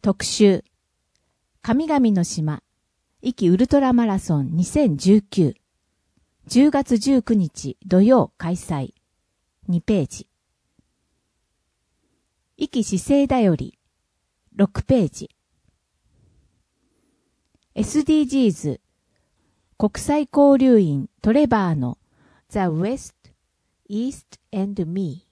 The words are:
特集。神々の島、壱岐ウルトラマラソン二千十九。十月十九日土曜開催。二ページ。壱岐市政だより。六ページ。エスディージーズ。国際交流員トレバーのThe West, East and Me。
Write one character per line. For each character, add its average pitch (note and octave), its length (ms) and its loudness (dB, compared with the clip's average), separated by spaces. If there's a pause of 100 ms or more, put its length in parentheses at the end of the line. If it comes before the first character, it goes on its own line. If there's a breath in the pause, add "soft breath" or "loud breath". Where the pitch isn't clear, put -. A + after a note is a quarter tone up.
特 G3 220 -2
集。 G3 400 2 (960)
神 C#4 240 -2
々 C4+ 240 2
の F#3 120 0
島、 D#3 400 -6 (600)
壱 D#3+ 100 -4
岐 F3+ 160 0
ウ F3+ 80 4
ル B3 100 2
ト C#4 140 2
ラ C4 120 0
マ A#3+ 140 2
ラ G3 120 -2
ソ D3+ 240 -2
ン D#3+ 140 -6
二 F3 80 0
千 B3 320 0
十 G3 260 4
九。 E3 320 -2 (920)
十 C#4+ 240 4
月 C#4 280 0
十 C4 240 0
九 A#3 120 -2
日 E3 420 -4 (100)
土 F#3 160 4
曜 A#3 360 4
開 E3+ 160 -6
催。 D3 400 -8 (720)
二 F3 120 -2
ペ G3+ 220 0
ー - 40 -2
ジ。 - 220 -18 (2250)
壱 D4+ 100 -6
岐 A#3 160 -4
市 F#3+ 120 -4
政 C#4 300 0
だ B3+ 140 0
よ F#3 160 2
り。 - 220 -12 (760)
六 - 300 -2
ペ B3 200 2
ー - 40 -4
ジ。 - 220 -14 (2500)
エ G#3+ 80 -6
ス D4 220 -2
デ D#4 80 0
ィ D4+ 100 2
ー C4 40 -2
ジ C4+ 200 -2
ー F#3+ 60 2
ズ。 - 280 -6 (1000)
国 - 240 -4
際 D4 300 -2
交 C#4+ 260 6
流 B3 220 6
員 C#3+ 300 -2 (100)
ト G#3 120 0
レ D4 140 4
バ G3+ 260 0
ー - 20 0
の B2 240 -4 (500)
The G#3 120 -6
West, F#3 520 -4 (800)
East A#3 500 -10 (100)
and G3 360 -6
Me。 E3+ 460 -8